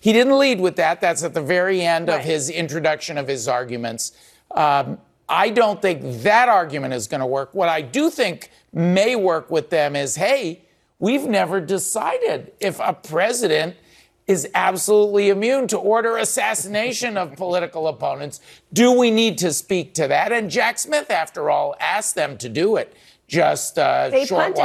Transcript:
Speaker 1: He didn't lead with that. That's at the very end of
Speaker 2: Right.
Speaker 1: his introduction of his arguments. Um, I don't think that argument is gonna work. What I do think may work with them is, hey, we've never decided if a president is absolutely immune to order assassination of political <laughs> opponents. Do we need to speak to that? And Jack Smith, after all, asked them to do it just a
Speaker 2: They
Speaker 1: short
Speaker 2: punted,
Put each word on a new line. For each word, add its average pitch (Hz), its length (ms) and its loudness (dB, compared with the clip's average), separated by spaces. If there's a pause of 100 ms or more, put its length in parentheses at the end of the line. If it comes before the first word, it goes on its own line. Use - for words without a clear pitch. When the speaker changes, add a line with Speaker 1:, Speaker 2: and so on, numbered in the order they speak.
Speaker 1:
He 214 140 4
didn't 254 240 4
lead 262 220 2
with 185 160 0
that. 165 260 0
That's 170 200 0
at 165 120 -6
the 160 80 -2
very 180 400 0
end 165 260 0
of 165 80 0
Speaker 2:
Right. 135 80 -6
Speaker 1:
his 151 240 -2
introduction 156 680 -4
of 135 100 -4
his 127 180 -6
arguments. 120 680 -4 (400)
Um, 139 460 2 (320)
I 185 200 2
don't 208 320 2
think 131 400 -2
that 220 260 4
argument 147 460 0
is 113 120 -6
gonna 135 200 -4
work. 135 260 -4
What 185 160 0
I 160 140 0
do 269 260 0
think 240 420 -4 (220)
may 185 440 2
work 180 340 0
with 156 200 -2
them 147 260 0
is, 143 200 -4
hey, 190 460 -2 (360)
we've 262 280 0
never 190 340 0
decided 214 1000 -4
if 196 200 -4
a 175 140 -2
president 175 840 -2 (500)
is 165 280 0
absolutely 202 760 2
immune 233 360 0
to 208 120 -2
order 226 400 2
assassination 220 1000 -4
of 170 200 -4
political 170 520 -2
<laughs> 156 40 0
opponents. 139 480 -6 (320)
Do 247 200 6
we 247 180 6
need 220 280 2
to 170 140 0
speak 175 420 -4
to 156 140 0
that? 156 240 2
And 220 180 -2
Jack 220 280 0
Smith, 294 320 -2
after 160 400 -2
all, 143 300 0
asked 190 340 -2
them 143 240 -4
to 120 100 -10
do 170 280 0
it - 180 -4 (320)
just 151 520 0
a 135 320 2
Speaker 2:
They 269 140 2
Speaker 1:
short 185 180 0
Speaker 2:
punted, 370 220 0